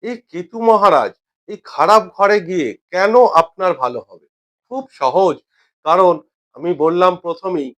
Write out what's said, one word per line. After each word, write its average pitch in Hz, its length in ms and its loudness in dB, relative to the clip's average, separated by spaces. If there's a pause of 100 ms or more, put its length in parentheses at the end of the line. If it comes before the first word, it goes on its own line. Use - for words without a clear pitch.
এই 233 120 -10 (120)
কেতু 175 300 -14 (100)
মহারাজ 185 440 2 (360)
এই - 160 -14
খারাপ 185 380 2 (120)
ঘরে 202 260 0
গিয়ে 165 280 -6 (220)
কেন 196 240 -2 (260)
আপনার 185 320 -4 (100)
ভালো 123 260 -6
হবে? - 180 -20 (440)
খুব 262 120 -10 (180)
সহজ, 151 360 0 (500)
কারণ 180 280 4 (420)
আমি 160 140 -8 (120)
বললাম 175 300 2 (120)
প্রথমেই 165 560 -8